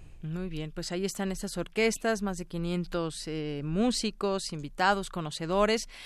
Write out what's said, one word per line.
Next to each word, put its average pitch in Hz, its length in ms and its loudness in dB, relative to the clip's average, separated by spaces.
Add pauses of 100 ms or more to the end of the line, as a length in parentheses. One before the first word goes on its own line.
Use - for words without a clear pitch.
(200)
Muy 175 280 -4
bien, 156 240 -6
pues - 180 -6
ahí 180 140 0
están 190 260 0
estas 185 260 -4
orquestas, 220 640 2
más 196 160 0
de 180 60 -6
quinientos, 170 840 -2
eh, 151 380 -4
músicos, 202 880 2
invitados, 180 580 2
conocedores, 185 800 2 (180)